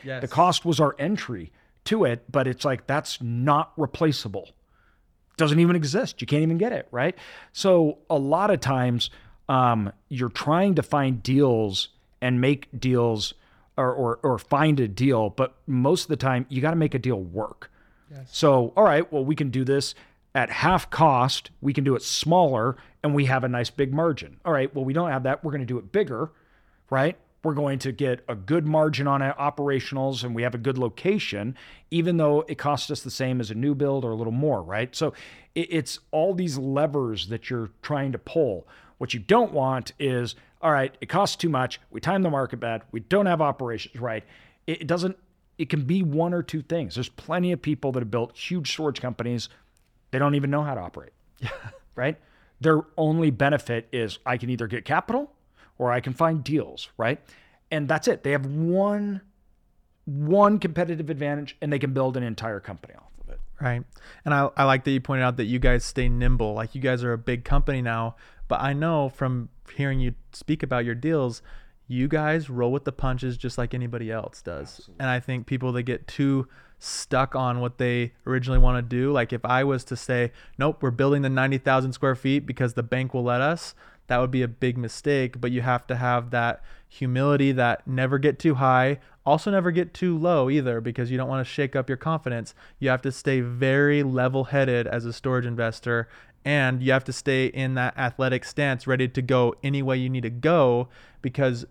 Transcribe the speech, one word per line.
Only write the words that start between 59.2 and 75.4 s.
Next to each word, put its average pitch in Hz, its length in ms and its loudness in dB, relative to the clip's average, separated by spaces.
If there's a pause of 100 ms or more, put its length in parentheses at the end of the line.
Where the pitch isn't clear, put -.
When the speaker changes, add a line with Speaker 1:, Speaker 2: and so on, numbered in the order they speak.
Speaker 2:
one 185 540 4
competitive 165 520 -2
advantage, 147 500 -6
and 147 120 -2
they 143 60 0
can 139 140 -2
build 131 240 0
an 123 60 -2
entire 110 380 -6
company - 340 -16
off - 160 -20 (120)
of - 120 -12
it. - 60 -10 (200)
Speaker 1:
Right. 123 240 -2 (400)
And 151 100 0
I, 139 220 4
I 139 80 4
like 135 200 4
that 139 60 0
you 135 100 2
pointed 131 240 -2
out 127 120 0
that 123 80 -2
you 123 140 -2
guys 123 260 4
stay 127 240 0
nimble. 120 460 4
Like, 113 200 -6
you 135 60 -8
guys 127 240 0
are 120 80 -2
a 113 60 -2
big 120 260 -4
company 135 380 2
now, 113 340 -4 (300)
but - 140 0
I 135 120 -2
know 147 380 0
from 127 400 -4 (240)
hearing 135 260 0
you 127 140 0 (180)
speak - 300 -4
about 127 220 -2
your 117 100 -2
deals, 131 480 -2 (440)
you 123 220 -2
guys 156 400 0
roll 123 240 0
with 143 120 -4
the - 80 -4
punches 127 440 -2
just 120 220 -8
like 120 160 -2
anybody 120 360 -6
else 110 320 -8
does. 76 360 -10
Speaker 2:
Absolutely. - 220 -20
Speaker 1:
And 131 100 -2
I 123 100 0
think 123 260 -6